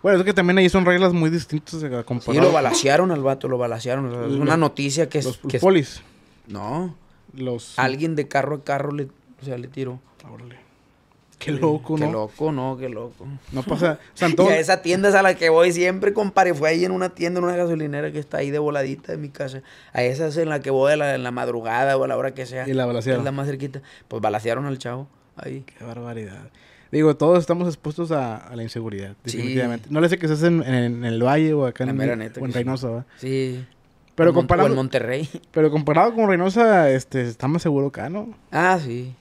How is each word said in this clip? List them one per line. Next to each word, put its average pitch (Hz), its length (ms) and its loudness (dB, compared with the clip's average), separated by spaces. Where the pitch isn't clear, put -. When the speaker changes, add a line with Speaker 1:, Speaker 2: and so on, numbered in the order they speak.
Speaker 1:
Bueno, 190 160 4
es 180 60 2
que 202 80 2
también 180 260 4
ahí 185 100 6
son 185 180 4
reglas 180 260 6
muy 165 160 2
distintas 160 540 -4
a 151 60 -6
Speaker 2:
Sí, 123 160 -6
Speaker 1:
comparar. 123 380 0
Speaker 2:
lo 139 100 6
balacearon 143 580 4
al 151 120 0
vato, 135 260 0
lo 131 100 0
balacearon. 123 480 -2
O 120 60 -4
sea, 120 140 -6
es 139 60 -2
Speaker 1:
Los 139 80 0
Speaker 2:
una 156 160 2
noticia 139 520 0
que 151 100 -4
es, 139 60 -2
Speaker 1:
los 127 140 -4
Speaker 2:
que 131 180 -6
es 117 60 0
Speaker 1:
polis. 180 400 2
Speaker 2:
No. 123 480 -8
Speaker 1:
Los 127 440 -8
Speaker 2:
Alguien 135 360 0
de 147 140 -2
carro 143 280 0
a 139 80 -16
carro 143 280 -4
le, 143 160 -6
o - 40 -18
sea, 131 140 -8
le 120 100 -12
tiró. 131 320 -10
Speaker 1:
Órale. 117 260 -20
Qué - 140 -6
Speaker 2:
Sí, 143 60 -2
Speaker 1:
loco, 156 380 0
Speaker 2:
qué 151 100 0
Speaker 1:
¿no? - 60 0
Speaker 2:
loco, 113 400 -4
no, 131 260 -4
qué 131 100 -10
loco. 117 380 -12
Speaker 1:
No 131 100 -6
pasa, 160 360 0
o - 20 -20
sea, 175 120 0
en 165 80 2
Speaker 2:
<laughs> - 0 -
Speaker 1:
todo 185 140 6
Speaker 2:
Y 170 40 4
a 156 40 2
esa 185 240 0
tienda 185 260 2
es 196 60 4
a 196 80 6
la 190 120 4
que 165 160 2
voy 170 220 6
siempre, 185 400 0
compadre. 190 420 2
Fue 151 160 0
ahí 165 140 0
en 185 80 -2
una 185 180 -2
tienda, 175 280 -4
en 175 60 0
una 175 120 0
gasolinera 156 560 -2
que 151 60 -8
está 147 200 -8
ahí 143 120 -4
de 147 80 -2
voladita 143 540 -4
de 160 60 -8
mi 147 120 -10
casa. 135 320 -12
A - 120 0
esa 139 240 -2
es 147 80 -6
en 165 120 0
la 147 120 -2
que 135 100 -6
voy 135 220 4
a 151 40 4
la, 143 180 0
en 131 80 -4
la 123 100 -6
madrugada 123 640 -2
o 135 80 0
a 131 40 -4
la 127 80 -2
hora 131 180 -4
que 131 120 -10
sea. 127 220 -10
Speaker 1:
Y 135 40 -4
la 131 140 0
balacearon. 120 340 -2
Speaker 2:
Es 120 40 -6
la 139 80 -4
más 139 140 -6
cerquita. 139 360 -10
Pues 117 140 -8
balacearon 110 440 -2
al 139 120 -6
chavo 127 300 -12
ahí. 131 280 -14
Speaker 1:
Qué - 200 -20
barbaridad. 113 680 -14
Digo, 151 260 4
todos 170 220 4
estamos 175 300 0
expuestos 156 420 -8
a, 131 280 -4
a - 180 -16
la 117 80 -8
inseguridad, 104 500 -10
Speaker 2:
Sí. 117 100 -8
Speaker 1:
definitivamente. 120 540 -4
No 151 100 0
le 170 80 6
sé 180 100 2
que 175 80 -6
estés 151 160 0
en, 170 220 4
en, 131 100 0
en 120 300 -2
el 113 180 0
Valle 156 300 4
o 143 140 2
acá 123 180 -4
Speaker 2:
La - 80 -2
Speaker 1:
en, 135 60 -2
Speaker 2:
mera 127 180 0
neta 110 240 -10
Speaker 1:
en 135 60 -6
Speaker 2:
que 127 60 -4
sí. 120 60 -2
Speaker 1:
Reynosa, 127 300 -4
¿va? 117 160 -6
Speaker 2:
Sí. 131 440 -4
Speaker 1:
Pero 165 140 6
Speaker 2:
En 160 40 0
Mon-, 131 80 4
Speaker 1:
comparado 156 240 4
Speaker 2:
o 135 40 4
en 131 60 2
Monterrey. 131 520 -2
<laughs> - 120 -20
Speaker 1:
pero 156 180 4
comparado 156 440 2
con 226 140 2
Reynosa, 190 600 4
este, 131 380 0
está 117 180 -6
más 160 160 0
seguro 143 260 0
acá, 131 200 -8
¿no? 208 260 -10
Speaker 2:
Ah, 180 320 4
sí. 123 380 -8